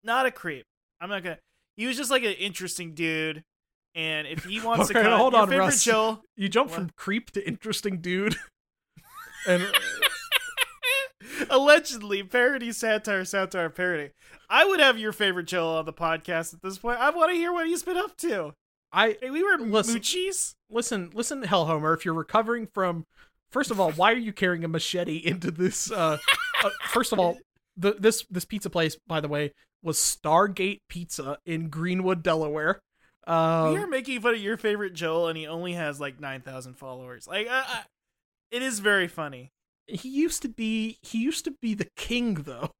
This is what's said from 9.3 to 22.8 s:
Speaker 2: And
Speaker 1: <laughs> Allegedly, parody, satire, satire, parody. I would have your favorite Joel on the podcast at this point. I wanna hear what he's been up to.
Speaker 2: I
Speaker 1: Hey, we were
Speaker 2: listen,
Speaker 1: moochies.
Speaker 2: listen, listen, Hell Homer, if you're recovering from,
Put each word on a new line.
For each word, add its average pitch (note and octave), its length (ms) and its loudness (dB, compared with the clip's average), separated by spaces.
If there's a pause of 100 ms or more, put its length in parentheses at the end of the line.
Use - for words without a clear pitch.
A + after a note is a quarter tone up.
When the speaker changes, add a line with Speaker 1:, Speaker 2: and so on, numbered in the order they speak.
Speaker 2:
And F3+ 240 2
Speaker 1:
<laughs> C5 1800 -2
Allegedly, C4 760 4
parody, B3 480 2
satire, G#3+ 540 0
satire, F#3 440 -2
parody. E3 420 -2 (380)
I C#4 160 8
would F#4+ 140 2
have C4 180 8
your G#3+ 140 -4
favorite F3+ 360 0
Joel E3 300 0
on D#3+ 80 -2
the D#3 80 -8
podcast E3 600 -2
at - 80 -20
this F#3+ 160 -8
point. G#3 220 -2
I C4+ 100 4
wanna E4+ 240 4
hear E4+ 180 0
what E4+ 160 0
he's E4+ 160 -2
been F4+ 140 -2
up G4+ 200 -4
to. F#3+ 360 -4 (380)
Speaker 2:
I G#3+ 300 4
Speaker 1:
Hey, B3+ 100 -8
we D#4+ 120 0
were G4 140 4
Speaker 2:
listen, A3+ 420 2
Speaker 1:
moochies. F#4 540 -4 (160)
Speaker 2:
listen, G3+ 440 -4
listen, A#3+ 300 -4
Hell F3+ 220 4
Homer, D#3 280 2
if D#3+ 120 -2
you're E3 80 0
recovering A3 600 0
from, F3 320 -2 (440)